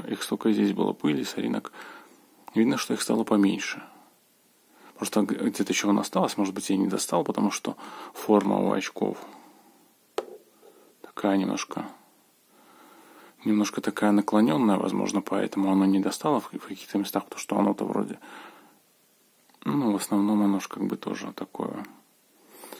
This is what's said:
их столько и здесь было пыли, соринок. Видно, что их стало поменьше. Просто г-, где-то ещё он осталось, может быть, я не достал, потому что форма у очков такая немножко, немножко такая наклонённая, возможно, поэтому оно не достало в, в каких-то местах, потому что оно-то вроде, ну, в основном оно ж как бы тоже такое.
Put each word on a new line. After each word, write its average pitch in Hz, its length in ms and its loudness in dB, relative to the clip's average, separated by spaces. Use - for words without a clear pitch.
их - 160 -6
столько 113 260 0
и 107 40 6
здесь 104 180 4
было 98 220 0
пыли, 143 300 0
соринок. - 480 -4
Видно, 123 220 4
что - 160 -4
их - 80 -2
стало 113 220 2
поменьше. - 600 2
Просто - 260 -2
г-, 101 140 0
где-то - 360 -2
ещё 104 180 0
он 101 100 4
осталось, - 380 0
может 95 180 0
быть, 98 140 -4
я 95 80 2
не 95 100 2
достал, 156 360 0
потому - 280 0
что - 240 -6
форма 101 460 4
у 98 120 2
очков - 520 -4
такая - 360 0
немножко, - 480 -2
немножко 107 360 2
такая - 300 2
наклонённая, 107 640 4
возможно, 98 440 -2
поэтому 98 500 0
оно 95 140 6
не 98 140 4
достало 110 400 0
в, - 140 -8
в - 140 -12
каких-то - 300 -6
местах, 101 280 -2
потому - 140 -14
что 101 200 -2
оно-то 101 260 2
вроде, - 340 -4
ну, 139 280 0
в 98 60 2
основном 104 440 2
оно 98 180 4
ж - 80 -8
как - 200 -6
бы 95 100 -4
тоже - 360 -8
такое. - 520 -8